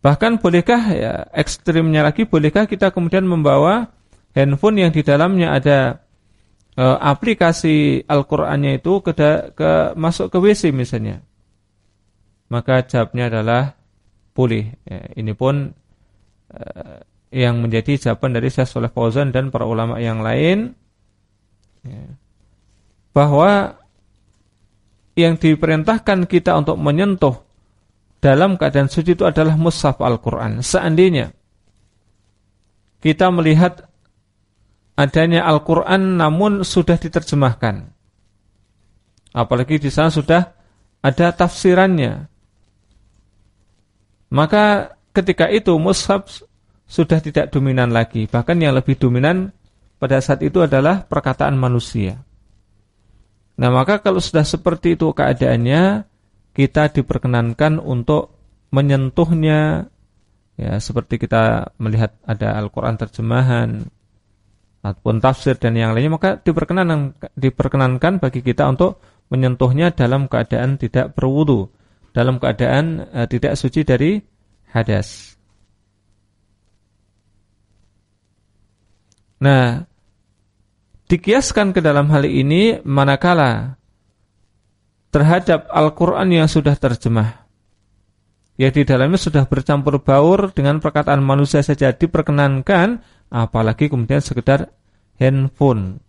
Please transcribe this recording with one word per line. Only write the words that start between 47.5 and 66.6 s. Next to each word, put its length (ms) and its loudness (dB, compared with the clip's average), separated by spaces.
dominan 400 0
lagi. 380 -2
Bahkan 260 0
yang 220 2
lebih 180 0
dominan 560 0
pada 240 0
saat 160 -2
itu 240 0
adalah 400 0
perkataan 540 -2
manusia. 640 -4
Nah, 160 -2
maka 320 2
kalau 220 0
sudah 260 0
seperti 480 -2
itu 160 -2
keadaannya, 960 0
kita 360 2
diperkenankan 880 -2
untuk 520 -4
menyentuhnya, 1160 0
ya, 240 -6
seperti 400 -6
kita 560 0
melihat 480 -2
ada 360 -4
Al-Quran 360 -6
terjemahan 720 -2
ataupun 360 -4
tafsir 400 0
dan 160 0
yang 160 0
lainnya, 240 0
maka 140 0
diperkenan-, 760 -2